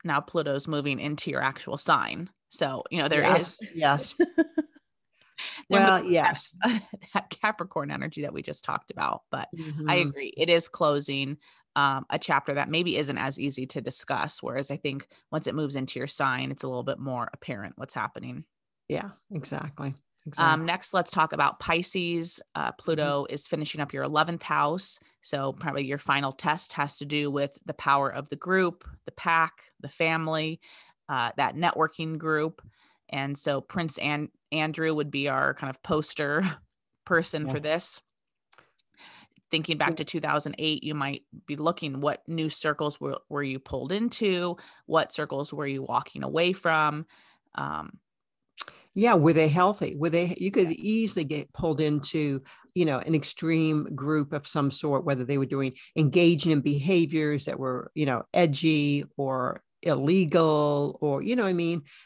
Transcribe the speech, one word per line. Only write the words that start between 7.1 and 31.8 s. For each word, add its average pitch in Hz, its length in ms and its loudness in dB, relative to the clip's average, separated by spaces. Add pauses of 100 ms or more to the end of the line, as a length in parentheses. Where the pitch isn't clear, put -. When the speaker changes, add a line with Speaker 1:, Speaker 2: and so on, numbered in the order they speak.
Speaker 1:
that - 160 -2
Capricorn 170 640 -4
energy 147 320 -6
that 143 100 -6
we - 80 -8
just - 220 -10
talked - 280 -6
about, - 300 -4 (100)
but - 220 -6
I 165 80 -10
Speaker 2:
Mm-hmm. 156 480 0
Speaker 1:
agree. 139 260 -8
It 165 140 2
is 170 180 4
closing, 143 680 0 (380)
um, 135 340 2
a 151 100 0
chapter 139 360 0
that 139 140 -2
maybe 160 280 0
isn't 143 200 -2
as 139 220 -4
easy 131 280 -4
to 135 140 -8
discuss. - 600 -6
Whereas 127 280 -6
I 143 60 -6
think 139 300 -6 (240)
once 156 160 -4
it - 80 -2
moves 143 200 -4
into 131 240 -6
your 135 80 -6
sign, 135 440 -2
it's 139 120 -10
a 135 40 -6
little 123 160 -6
bit 135 160 -6
more 127 340 -6
apparent 101 440 -12
what's 127 160 -12
happening. 123 500 -8 (440)
Speaker 2:
Yeah, 170 220 -4 (220)
exactly. 147 560 -8
Speaker 1:
Um, 139 80 -6 (640)
Speaker 2:
Exactly. 165 40 -4
Speaker 1:
next, 175 280 -4
let's 180 180 0
talk 156 220 0
about 143 260 0
Pisces. 170 800 -2 (160)
Uh, - 160 -2
Speaker 2:
Mm-hmm. - 60 -10
Speaker 1:
Pluto 143 520 0
is 143 180 -10
finishing 151 340 -4
up 139 100 -6
your 135 120 -6
eleventh 156 400 0
house. 151 560 0 (220)
So 135 320 -4
probably 139 320 -4
your 139 120 -4
final 139 340 0
test - 420 -2
has 147 260 -4
to 143 60 -10
do 147 260 0
with 143 340 -2
the 156 80 -8
power 139 360 2
of 143 200 -8
the 175 80 -8
group, 180 500 0 (180)
the - 60 -12
pack, 165 520 0 (180)
the 143 80 -12
family, 160 720 0 (500)
uh, 120 280 0
that 135 180 0
networking 160 600 -2